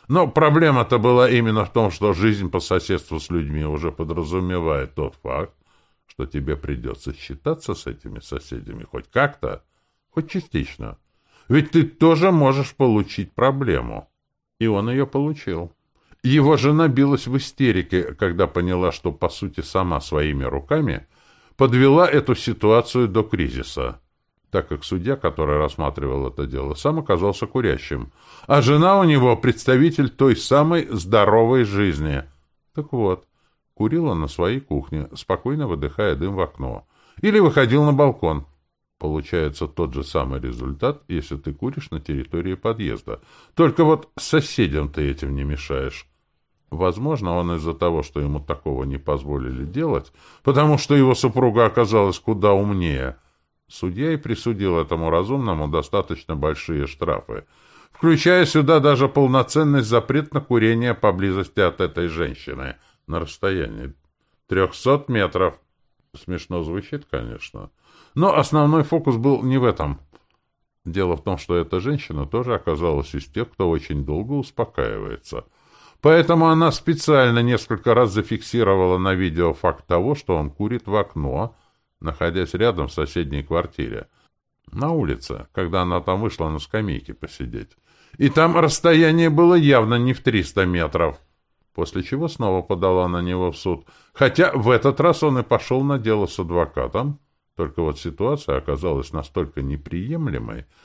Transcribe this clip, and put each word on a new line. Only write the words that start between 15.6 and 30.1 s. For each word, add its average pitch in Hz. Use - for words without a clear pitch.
Его 143
жена 151
билась 139
в 127
истерике, 92
когда 90
поняла, 90
что, -
по -
сути, -
сама 90
своими 73
руками 71
подвела 135
эту 135
ситуацию 117
до 104
кризиса, 64
так 92
как -
судья, 104
который 76
рассматривал 71
это 69
дело, 67
сам 151
оказался 98
курящим, 73
а 143
жена 151
у 196
него 131
представитель 131